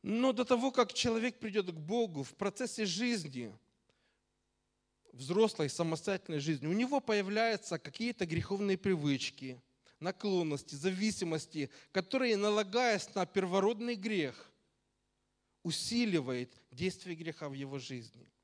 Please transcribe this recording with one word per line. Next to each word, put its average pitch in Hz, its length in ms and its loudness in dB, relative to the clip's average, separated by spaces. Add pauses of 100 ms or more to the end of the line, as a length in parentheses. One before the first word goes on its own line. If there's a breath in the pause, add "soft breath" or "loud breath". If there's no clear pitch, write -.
Но 240 260 4
до 226 120 2
того, 254 240 4
как 254 240 4
человек 226 460 0
придет 196 320 -2
к 160 80 -10
Богу, 175 420 -2
в - 140 -8
процессе 214 500 -2
жизни, 165 640 -2 (1600)
взрослой 165 540 0
самостоятельной 165 680 -2
жизни, 143 300 -2
у 165 60 0
него 254 260 0
появляются 208 800 0
какие-то 196 480 -4
греховные 196 500 0
привычки, 139 840 0 (400 soft breath)
наклонности, 170 760 0
зависимости, 170 960 -2 (200 loud breath)
которые, 233 460 2
налагаясь 208 760 2
на 185 100 2
первородный 202 720 2
грех, 190 560 -2 (1120)
усиливает 160 880 0 (160)
действие 175 460 -6
греха 160 340 -8
в 139 40 -8
его 139 260 -8
жизни. 123 520 -14 (120)